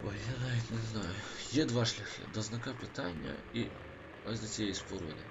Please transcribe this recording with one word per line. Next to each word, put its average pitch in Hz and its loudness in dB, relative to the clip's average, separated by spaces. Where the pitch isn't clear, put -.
Ой, 101 0
я 127 2
навіть 117 4
не 113 0
знаю. 92 0
Є 143 8
два 120 6
шляхи. - 0
До 107 2
знака 117 -2
питання 87 -2
і... 117 4
Ось 110 0
до 107 -2
цієї 104 2
споруди. 87 -4